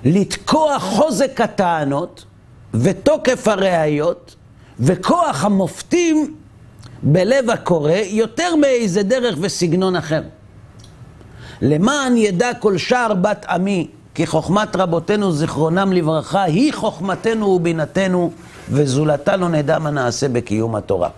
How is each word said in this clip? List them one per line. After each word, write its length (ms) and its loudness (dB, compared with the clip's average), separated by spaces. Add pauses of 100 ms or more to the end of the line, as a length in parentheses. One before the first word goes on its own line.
לתקוע 720 2
חוזק 600 0
הטענות 840 -2 (500)
ותוקף 760 2
הראיות 880 0 (440)
וכוח 640 2
המופתים 920 0 (680)
בלב 480 2
הקורא 420 0
יותר 640 0
מאיזה 460 2
דרך 380 0
וסגנון 560 0
אחר. 260 -2 (1400)
למען 540 2
ידע 380 0
כל 240 0
שער 360 0
בת 340 -2
עמי, 400 -2 (260)
כי 120 -2
חוכמת 500 -2
רבותינו 560 0
זיכרונם 600 0
לברכה 500 0
היא 300 2
חוכמתנו 760 -4
ובינתנו, 840 0 (400)
וזולתה 680 0
לא 120 -2
נדע 300 0
מה 120 -4
נעשה 380 -2
בקיום 480 -2
התורה. 420 -2